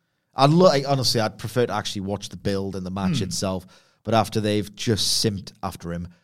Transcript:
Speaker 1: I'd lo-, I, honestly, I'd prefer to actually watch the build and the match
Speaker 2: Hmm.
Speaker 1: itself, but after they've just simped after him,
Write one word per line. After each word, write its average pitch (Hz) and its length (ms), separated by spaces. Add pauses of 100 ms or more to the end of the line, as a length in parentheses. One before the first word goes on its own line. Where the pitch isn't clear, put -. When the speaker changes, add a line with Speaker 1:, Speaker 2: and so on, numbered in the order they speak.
(340)
Speaker 1:
I'd 139 160
lo-, 175 160
I, 143 180
honestly, 131 360
I'd 107 180
prefer 120 280
to 92 60
actually 104 280
watch 98 300
the 92 60
build 98 380
and 95 100
the 90 60
match 98 280
Speaker 2:
Hmm. 101 60
Speaker 1:
itself, 92 420 (360)
but 110 120
after 110 260
they've 104 340
just - 500
simped 104 280 (100)
after 85 300
him, 85 160 (160)